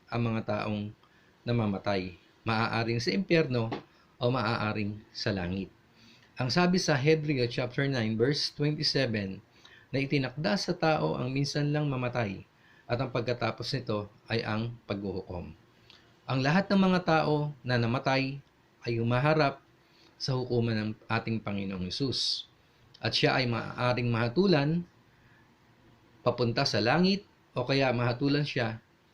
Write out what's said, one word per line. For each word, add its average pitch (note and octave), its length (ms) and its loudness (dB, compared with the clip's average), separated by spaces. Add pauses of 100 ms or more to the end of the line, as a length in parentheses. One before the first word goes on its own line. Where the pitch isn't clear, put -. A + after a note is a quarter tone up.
(120)
ang A#2+ 80 0
mga A2+ 240 0
taong G#2 480 -4 (480)
namamatay. G2+ 800 -2 (240)
Maaaring A2+ 560 0
sa F#3 160 -2
impyerno C#3 560 2 (480)
o - 80 -2
maaaring G#2+ 640 0 (180)
sa - 220 -4
langit. F#2+ 400 -4 (640)
Ang B2+ 160 -2
sabi F3+ 240 4
sa F3 180 2
Hebreo D3 540 2
chapter B2+ 400 -2
nine, A2+ 240 0
verse B2 400 0
twenty-seven, C3 880 -2 (480)
na B2+ 160 -2
itinakda D3+ 560 0
sa F3+ 160 -2
tao D#3 400 0
ang C3 160 -4
minsan D3 400 0
lang D3+ 160 0
mamatay A#2+ 560 -4 (420)
at A#2+ 160 -2
ang B2 80 -4
pagkatapos A#2+ 640 -4
nito G#2+ 320 -4 (240)
ay A2+ 160 -2
ang A2+ 240 -2 (160)
paghuhukom. F#2 640 -6 (800)
Ang C3 80 0
lahat D#3 320 2
ng G3+ 80 4
mga F#3 240 6
tao D3+ 480 2 (160)
na B2 160 2
namatay C3 560 0 (480)
ay A#2 160 0
humaharap C#3 560 2 (560)
sa C3 240 -2
hukuman A#2 400 2
ng G#2+ 120 -2 (200)
ating A2+ 320 -2
Panginoong G2 480 -4
Hesus. - 560 -4 (560)
At A2+ 80 0
siya C3+ 320 2
ay B2 80 0
maaaring A#2+ 560 -2
mahatulan D3 800 2 (1400)
papunta A#2+ 400 0
sa C3+ 160 0
langit F3 480 2 (320)
o B2+ 80 -2
kaya C3+ 240 2
mahatulan B2 560 0
siya A2+ 320 -2 (360)